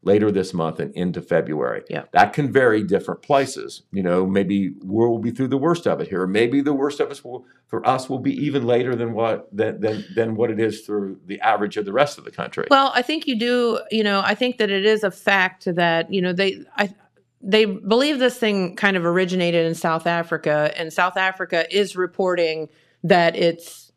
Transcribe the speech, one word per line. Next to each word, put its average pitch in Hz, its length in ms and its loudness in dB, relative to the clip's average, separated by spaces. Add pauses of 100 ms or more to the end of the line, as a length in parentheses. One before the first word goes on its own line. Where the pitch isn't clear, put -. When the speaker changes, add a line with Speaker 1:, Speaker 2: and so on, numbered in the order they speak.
Speaker 1:
later 104 280 4
this 95 200 -2
month 82 280 -2
and 71 160 -4
into 87 260 -4
February. 73 640 -2
Speaker 2:
Yeah. - 240 -8
Speaker 1:
That 101 220 4
can 139 180 -2
vary 113 320 4
different 92 380 -2
places. 135 720 -2
You 95 100 -4
know, 90 240 2
maybe 95 460 0 (100)
we'll 113 380 0
be 117 100 -4
through 127 200 -4
the 135 100 0
worst 160 260 0
of 85 160 0
it 80 60 -6
here. 92 180 -2
Maybe 117 360 2
the 143 120 0
worst 139 260 -2
of 139 120 0
us 139 120 -14
will, 123 220 -14 (220)
for - 200 -2
us 127 220 0
will 135 80 -2
be 139 160 -2
even 139 320 -2
later 123 300 2
than 117 180 -4
what, 110 420 -2
than, 104 240 -2
than, 104 240 -2 (120)
than 113 200 0
what 107 140 2
it 107 100 -4
is 107 220 -2
for 98 360 -6 (100)
the 98 140 -10
average 104 360 0
of 104 80 -4
the 98 80 -8
rest 143 240 0
of - 60 -20
the - 80 -14
country. - 400 -6
Speaker 2:
Well, 269 240 4
I 247 80 0
think 311 240 -4
you 254 100 -2
do, 240 420 0 (120)
you 214 120 0
know, 196 220 0
I 196 80 2
think 247 240 -2
that 208 140 0
it 196 160 0
is 214 160 2
a 190 80 0
fact 185 540 0 (100)
that, 165 360 0
you 190 80 0
know, 180 140 0
they, 190 300 -2 (160)
I, 202 120 0 (480)
they 214 260 4
believe 233 520 0
this 247 220 2
thing 196 360 0
kind 196 220 2
of 170 80 0
originated 175 640 2
in 165 80 -2
South 165 320 -2
Africa, 160 680 0
and 160 160 -8
South 185 240 0
Africa 185 560 -2
is 190 240 0
reporting 175 760 0 (340)
that 170 320 4
it's - 600 -2